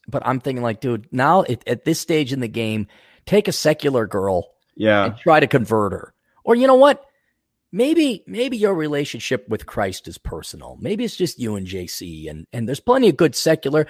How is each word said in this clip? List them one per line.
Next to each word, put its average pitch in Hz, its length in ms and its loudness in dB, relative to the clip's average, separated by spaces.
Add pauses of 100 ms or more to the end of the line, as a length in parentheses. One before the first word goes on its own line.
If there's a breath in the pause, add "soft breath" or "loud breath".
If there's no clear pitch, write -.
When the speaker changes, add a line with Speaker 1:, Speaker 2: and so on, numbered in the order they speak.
Speaker 1:
but - 180 -6
I'm 131 140 -2
thinking, 127 240 -6
like, 113 160 -4
dude, 117 320 -4
now 147 320 4
at, - 240 -6
at - 180 -4
this 160 140 0
stage 156 340 -2
in 135 60 -4
the 123 80 -4
game, 110 400 -4 (380 soft breath)
take 208 220 2
a 190 40 -2
secular 143 540 0
girl 95 480 -2 (220)
Speaker 2:
Yeah. 104 300 4
Speaker 1:
and 104 120 -4
try 156 220 4
to 143 80 4
convert 110 460 0
her. - 200 -12 (300)
Or 226 120 4
you 254 120 4
know 262 80 8
what? 269 280 6 (680)
Maybe, 277 540 0
maybe 240 300 -4
your 202 180 2
relationship 147 760 -4
with 110 160 -6
Christ 98 420 -6
is - 100 -14
personal. - 640 -14
Maybe 202 240 -6
it's 226 140 -6
just 175 200 -4
you 110 200 -6
and 95 100 -10
J 90 180 -10
C, 80 440 -12
and, 78 240 -14
and 117 120 -6
there's 117 140 -6
plenty 247 300 4
of 143 80 2
good 156 180 4
secular, 151 540 0